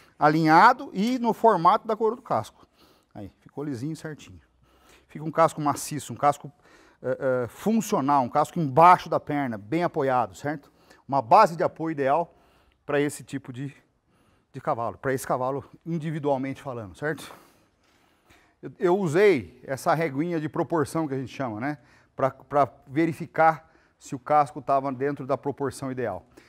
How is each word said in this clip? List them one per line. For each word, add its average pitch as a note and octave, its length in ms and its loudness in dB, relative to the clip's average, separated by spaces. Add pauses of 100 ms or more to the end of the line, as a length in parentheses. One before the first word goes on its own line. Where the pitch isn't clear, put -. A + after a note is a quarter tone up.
(240)
alinhado E3 680 6
e A#3 260 -2
no A#3 140 0
formato G3+ 520 4
da A3 120 -4
coroa A3 180 0
do A#3+ 60 -16
casco. - 440 -6 (480)
Aí, G2+ 160 -16 (100)
ficou - 220 -16
lisinho, D3 320 -8
certinho. C#3 460 -16 (680)
Fica D#3 180 -14
um D#3+ 60 -8
casco D#3+ 280 2
maciço, C#3+ 540 -4
um - 20 -14
casco, C#3+ 340 0 (520)
eh, B2+ 180 -4
eh, B2+ 300 -2
funcional, C#3+ 760 0
um A#2+ 60 -6
casco D3 280 -2
embaixo D#3+ 520 6
da D#3 100 0
perna, C#3 380 -6
bem A#2+ 260 -4
apoiado, B2+ 500 0
certo? D3 380 -10 (340)
Uma C3+ 160 -2
base E3+ 360 6
de E3+ 60 -2
apoio D#3+ 280 -4
ideal D3 420 -2 (520)
pra C#3+ 160 0
esse C#3+ 200 -4
tipo C3+ 300 -12
de, C3 240 -12 (800)
de C3+ 80 -16
cavalo, A#2 360 -4
pra C3 160 -4
esse C3+ 140 -6
cavalo C3+ 360 -4 (220)
individualmente D3 760 -4
falando, A#2 360 -12
certo? D3 360 -8 (1300)
Eu, C#3+ 180 -16
eu F#3 180 2
usei E3+ 680 2
essa C#3 260 -2
reguinha D#3+ 460 -2
de D3+ 80 -6
proporção D#3+ 580 -2
que C3+ 80 -6
a C3 40 -4
gente C3 160 -10
chama, A2+ 260 -8
né? C#3+ 180 -8 (380)
Pra, C3 160 0
pra C#3 400 0 (160)
verificar D#3+ 840 0 (300)
se - 160 -14
o C3 40 -8
casco D3 420 0
tava C#3 300 0
dentro C#3 360 -4
da C3+ 100 -2
proporção C3+ 540 -6
ideal. A2+ 340 -6 (240)